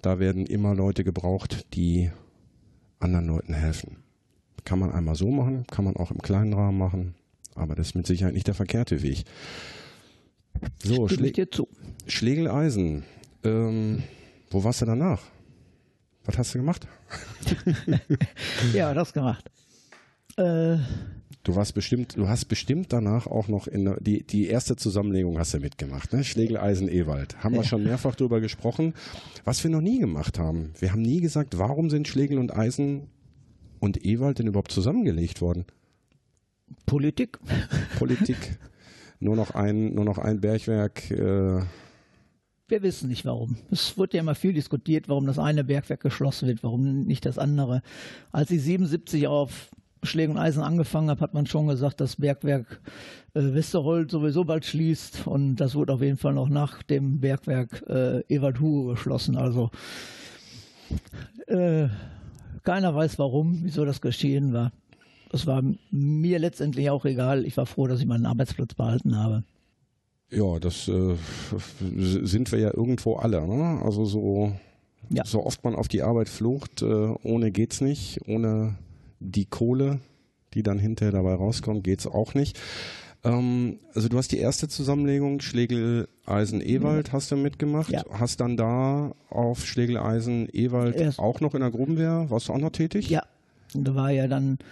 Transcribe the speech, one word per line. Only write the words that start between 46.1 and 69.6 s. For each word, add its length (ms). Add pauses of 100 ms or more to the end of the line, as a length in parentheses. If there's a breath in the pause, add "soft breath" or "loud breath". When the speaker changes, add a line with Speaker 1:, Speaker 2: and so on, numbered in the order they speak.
Speaker 2:
wird, 160
warum 400
nicht 240
das 100
andere. 460 (480 loud breath)
Als 220
ich 100
siebenundsiebzig 640
auf 440 (340)
Schlägen 320
und 20
Eisen 240
angefangen 480
habe, 100
hat 140
man 120
schon 200
gesagt, 340
das 140
Bergwerk, 640 (540 loud breath)
äh, 80
Westerhold 720
sowieso 320
bald 200
schließt. 640
Und 300
das 180
wurde 200
auf 60
jeden 180
Fall 160
noch 140
nach 360
dem 340
Bergwerk, 680
äh, 320 (120)
Ewald 280
Hugo 300
geschlossen. 460
Also, 360 (1800 loud breath)
äh, 400 (760 loud breath)
keiner 320
weiß 240
warum, 460
wieso 200
das 160
geschehen 520
war. 180 (600 loud breath)
Das 160
war 160 (280)
mir 480
letztendlich 500
auch 160
egal. 400
Ich 140
war 80
froh, 200
dass 140
ich 60
meinen 180
Arbeitsplatz 480
behalten 460
habe. 260 (840)